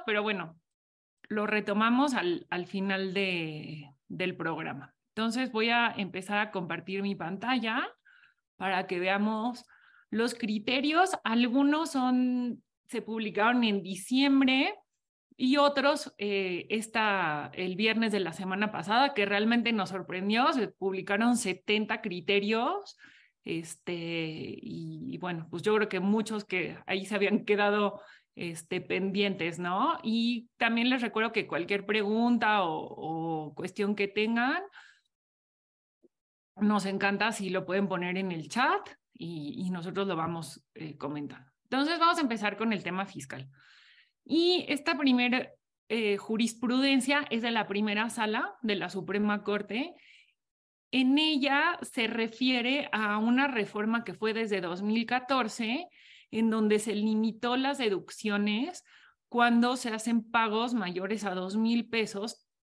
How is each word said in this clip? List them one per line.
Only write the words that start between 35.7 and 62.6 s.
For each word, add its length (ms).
nos 320
encanta 440
si 200
lo 140
pueden 220
poner 300
en 140
el 180
chat 400
y, 420
y 140
nosotros 380
lo 80
vamos, 580
eh, 240
comentando. 500
Entonces, 340
vamos 180
a 40
empezar 360
con 160
el 80
tema 240
fiscal. 420
Y 380
esta 300
primera, 520
eh, 280
jurisprudencia 1120
es 120
de 100
la 140
primera 440
sala 520
de 140
la 140
Suprema 540
Corte. 520
En 260
ella 640
se 260
refiere 840
a 280
una 280
reforma 560
que 100
fue 200
desde 260
dos 220
mil 240
catorce, 840
en 200
donde 300
se 140
limitó 600
las 220
deducciones 1080
cuando 480
se 120
hacen 400
pagos 440
mayores 500
a 100
dos 220
mil 320
pesos, 580